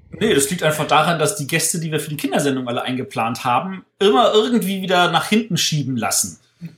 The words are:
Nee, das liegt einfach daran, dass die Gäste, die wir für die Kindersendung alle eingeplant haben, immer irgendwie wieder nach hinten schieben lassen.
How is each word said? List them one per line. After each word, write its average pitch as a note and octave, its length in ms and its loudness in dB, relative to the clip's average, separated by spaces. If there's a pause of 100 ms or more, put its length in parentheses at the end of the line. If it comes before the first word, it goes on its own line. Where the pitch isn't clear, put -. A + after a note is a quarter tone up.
(120)
Nee, G#3+ 240 0
das C#3 160 2
liegt F3+ 100 -4
einfach D3+ 240 0
daran, D#3 320 4
dass D3+ 180 0
die C#3 120 -8
Gäste, E3 320 -2
die D#3+ 120 -6
wir D3+ 80 -2
für D3+ 120 -8
die D3 60 -6
Kindersendung C3+ 500 -2
alle B2 160 -4
eingeplant A#2+ 600 -4
haben, C3 420 -2 (120)
immer G#3+ 380 4
irgendwie G3 480 2
wieder F3 260 2
nach E3 200 0
hinten G#3+ 280 2
schieben C3+ 400 -2
lassen. F#2+ 400 -2 (400)